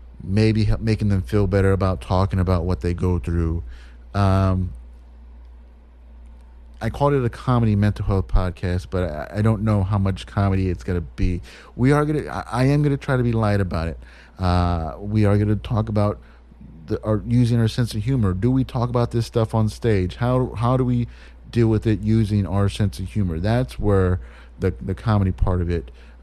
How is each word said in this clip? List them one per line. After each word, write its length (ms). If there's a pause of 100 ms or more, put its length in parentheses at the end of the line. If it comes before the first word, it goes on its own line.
(220)
maybe 420
hel-, 140
making 300
them 140
feel 240
better 240
about 300
talking 400
about 240
what 160
they 120
go 280
through. 420 (500)
Um, 600 (2000)
I 80
called 220
it 120
a 60
comedy 460
mental 300
health 200
podcast, 640
but 140
I, 340
I 40
don't 200
know 220
how 140
much 280
comedy 420
it's 140
gonna 180
be. 420 (340)
We 160
are 120
gonna, 220
I, 240
I 140
am 180
gonna 140
try 200
to 60
be 100
light 280
about 260
it. 140 (360)
Uh, 600
we 280
are 120
gonna 180
talk 320
about 300 (680)
the, 180
our, 220
using 340
our 80
sense 260
of 80
humor. 320
Do 160
we 140
talk 260
about 220
this 140
stuff 280
on 140
stage? 480
How, 400
how 200
do 80
we 220 (440)
deal 180
with 180
it 140
using 460
our 220
sense 300
of 80
humor? 320
That's 400
where 420 (400)
the, 200
the 140
comedy 380
part 280
of 80
it, 220 (320)